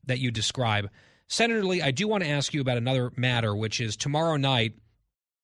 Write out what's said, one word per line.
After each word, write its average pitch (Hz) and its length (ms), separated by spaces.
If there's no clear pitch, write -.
that 127 140
you 127 120
describe. 107 600
Senator 226 380
Lee, 185 160
I 147 100
do 151 160
want 208 160
to 151 60
ask 147 240
you 147 80
about 127 160
another 123 400
matter, 120 400
which 110 240
is 110 160
tomorrow 156 400
night, 131 380